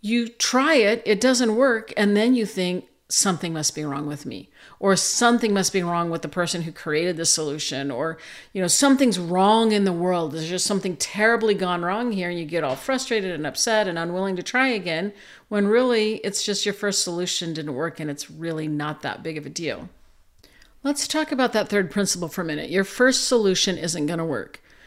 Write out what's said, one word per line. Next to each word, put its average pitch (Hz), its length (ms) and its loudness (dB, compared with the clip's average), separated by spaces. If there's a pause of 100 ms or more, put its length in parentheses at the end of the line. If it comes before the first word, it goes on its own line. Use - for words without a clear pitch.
You 226 260 0
try 269 480 2
it, 226 300 4
it 202 160 2
doesn't 240 340 4
work, 226 420 2
and 202 180 4
then 226 180 4
you 233 120 2
think, 180 400 -2 (260)
"Something 175 420 0
must 156 200 -2
be 151 100 -8
wrong 147 220 -6
with 143 200 -8
me," 98 260 -12 (280)
or, 196 160 4
"Something 240 560 2
must 196 220 0
be 190 80 0
wrong 170 300 -2
with 165 100 -4
the - 60 -8
person 175 340 -4
who 165 100 -6
created 160 460 -2
the 165 80 -2
solution," 143 640 -2
or, 151 300 -6 (340)
you 190 80 -2
know, 180 60 0
"Something's 262 500 4
wrong 196 540 4
in 208 120 4
the 190 80 4
world. 170 400 0
There's 160 160 -6
just 180 200 -2
something 190 280 -2
terribly 214 600 2
gone 180 260 -2
wrong 214 300 -2
here," 185 180 -2
and 175 80 -4
you 165 80 -6
get 160 180 -2
all 131 120 0
frustrated 226 560 -2
and 151 160 -4
upset 214 400 0
and 170 100 -4
unwilling 180 380 -2
to 180 80 -6
try 254 240 0
again, 185 440 -2 (360)
when 202 200 2
really 220 500 4
it's - 260 -4
just 202 220 -2
your 202 80 0
first 196 300 -2
solution 175 500 -4
didn't 151 200 -8
work 160 260 -6
and 151 120 -6
it's 143 180 -12
really 156 380 -6
not 151 340 -4
that - 220 -8
big 160 160 -6
of 147 80 -14
a - 20 -12
deal. 160 400 -8 (920)
Let's 285 240 0
talk 311 240 -2
about 254 220 2
that 214 140 0
third 196 220 0
principle 185 380 -2
for 190 140 -6
a 175 40 -2
minute. 151 240 -4
Your 185 140 2
first 254 440 2
solution 196 500 2
isn't 160 280 -2
gonna 165 200 -2
work. 131 360 -6 (260)